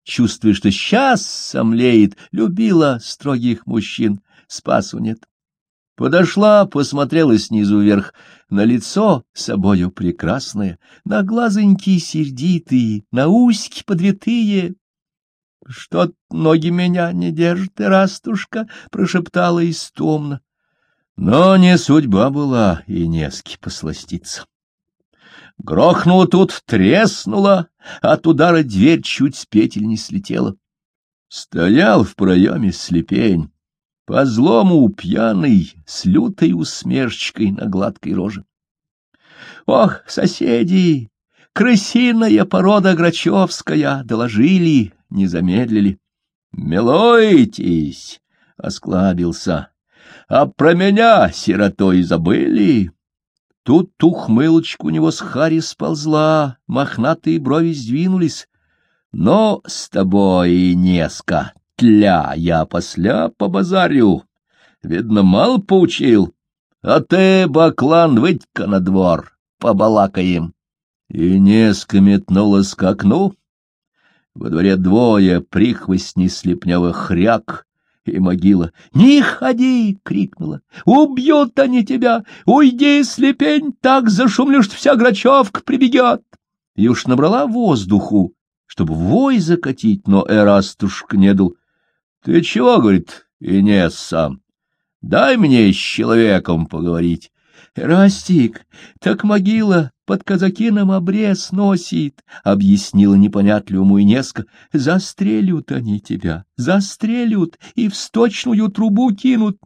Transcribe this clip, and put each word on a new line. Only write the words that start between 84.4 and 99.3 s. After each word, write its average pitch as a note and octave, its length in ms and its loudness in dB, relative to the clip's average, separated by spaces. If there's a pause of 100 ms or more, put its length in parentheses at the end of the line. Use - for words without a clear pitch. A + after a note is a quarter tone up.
что - 120 -4
вся C#4+ 200 2
Грачевка A#3+ 640 2
прибегёт!" B3 600 0 (540)
И G#2 120 2
уж A#2+ 180 -2
набрала D#3 400 0
воздуху, G#2 880 0 (320)
чтобы D#2+ 300 -6
вой G#3 440 0
закатить, D3 680 -2
но G2 200 2
Эрастушка G2+ 920 0
не G2 160 4
дал. F#2+ 220 0 (680)
"Ты E3 180 2
чего, — A#3+ 380 2
говорит, — G2 480 0 (120)
Инесса? F2+ 920 0 (680)
Дай B3 360 0
мне B2+ 340 4
с F#2+ 40 -2
человеком G#2 920 0
поговорить". E2+ 640 -4 (440)
"Эрастик, F3+ 880 0 (340)
так G3+ 240 -4
могила G3+ 680 0 (140)